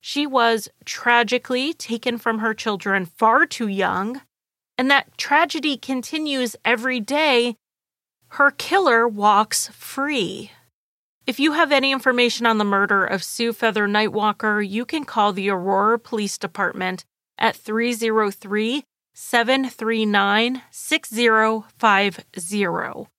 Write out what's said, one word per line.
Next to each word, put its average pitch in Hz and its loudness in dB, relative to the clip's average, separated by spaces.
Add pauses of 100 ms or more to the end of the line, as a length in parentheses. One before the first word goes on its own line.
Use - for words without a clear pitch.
She - -4
was 233 2 (160)
tragically 247 0
taken 240 -6
from 220 -2
her 220 -2
children 196 -2
far 233 4
too - -6
young, 196 -2 (560)
and 254 2
that - 0
tragedy 294 0
continues 269 -4
every 247 0
day. 247 2 (720)
Her 277 4
killer 277 2
walks 208 2
free. 269 -6 (760)
If 254 -4
you 294 2
have 311 2
any 269 2
information 247 0
on 226 2
the 208 0
murder 202 2
of 185 -4
Sue 233 -4
Feather 214 0
Nightwalker, 208 0
you 214 -6
can 302 -6
call 208 0
the 196 -2
Aurora 196 0
Police 214 -6
Department 185 -6 (320)
at 226 0
three 226 -4
zero 220 0
three, 214 -4 (280)
seven 254 0
three 220 -2
nine, 208 2
six - -6
zero 220 2 (100)
five 202 2 (140)
zero. 180 -4 (100)